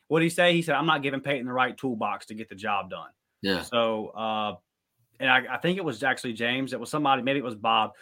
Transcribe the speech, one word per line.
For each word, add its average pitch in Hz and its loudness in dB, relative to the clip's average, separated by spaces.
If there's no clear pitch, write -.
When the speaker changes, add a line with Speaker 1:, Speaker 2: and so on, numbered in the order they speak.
Speaker 1:
what'd 160 4
he 170 2
say? 175 4
He 170 4
said, 160 0
"I'm 147 0
not 151 2
giving 135 -2
Peyton 135 -2
the 127 -6
right 127 0
toolbox 107 -4
to 110 -14
get 110 -12
the 101 -16
job 98 -4
done." 85 -12
Speaker 2:
Yeah. 95 2
Speaker 1:
So, 113 0
uh, 107 -4
and 135 2
I, 127 4
I - -6
think 180 0
it 185 -6
was 117 -4
actually 127 0
James. 120 -2
It 120 -6
was 117 -10
somebody, 139 2
maybe 139 0
it 135 -2
was 117 -6
Bob. 110 2